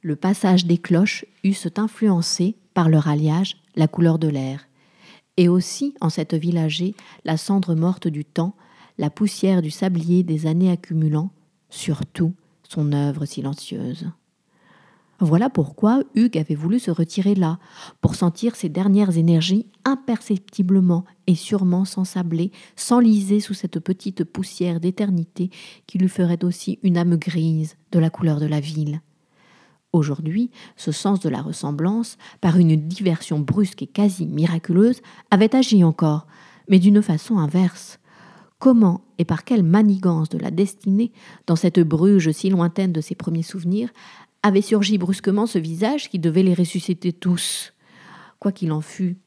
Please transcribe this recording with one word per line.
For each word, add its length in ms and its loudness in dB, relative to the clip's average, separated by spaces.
le 140 -4
passage 500 2
des 120 2
cloches 480 0
eussent 320 -2
influencé, 800 0
par 140 2
leur 220 4
alliage, 480 0
la 140 2
couleur 300 2
de 100 0
l'air. 400 -8
Et 140 6
aussi, 500 0
en 100 0
cette 240 -4
ville 240 -2
âgée, 380 -4
la 100 -2
cendre 400 -2
morte 320 -2
du 160 -6
temps, 320 -6
la 120 -2
poussière 520 0
du 100 -4
sablier 520 0
des 240 -4
années 240 2
accumulant, 600 -2
surtout, 640 -4
son 240 -2
œuvre 340 -2
silencieuse. 840 -10
Voilà 280 2
pourquoi 540 0
Hugues 240 0
avait 160 -4
voulu 240 0
se 100 -8
retirer 460 0
là, 240 0
pour 140 0
sentir 400 -2
ses 120 -8
dernières 500 2
énergies 500 2
imperceptiblement 1200 0
et 80 4
sûrement 500 0
s'ensabler, 640 -4
s'enliser 640 2
sous 140 -8
cette 260 -6
petite 440 -6
poussière 560 -6
d'éternité 720 -4
qui 140 -6
lui 100 4
ferait 340 -2
aussi 380 -4
une 160 2
âme 180 2
grise 600 -2
de 80 2
la 100 2
couleur 300 -2
de 80 -2
la 120 -2
ville. 420 -6
Aujourd'hui, 580 -2
ce 160 -6
sens 280 0
de 100 -2
la 140 -4
ressemblance, 760 -4
par 160 2
une 180 6
diversion 640 -2
brusque 440 -2
et 40 -12
quasi 380 0
miraculeuse, 760 0
avait 260 4
agi 280 6
encore, 420 2
mais 100 6
d'une 240 6
façon 340 -2
inverse. 640 -2
Comment 440 4
et 80 0
par 180 -4
quelle 180 2
manigance 680 2
de 80 -6
la 120 -4
destinée, 600 -2
dans 100 2
cette 240 2
Bruges 500 4
si 180 -2
lointaine 440 0
de 80 -4
ses 120 -10
premiers 300 -4
souvenirs, 460 -4
avait 200 2
surgi 360 0
brusquement 500 -2
ce 120 -2
visage 500 -4
qui 80 -6
devait 260 2
les 100 4
ressusciter 580 -2
tous ? 600 -4
Quoi 140 -2
qu'il 180 -4
en 80 -2
fût 480 -6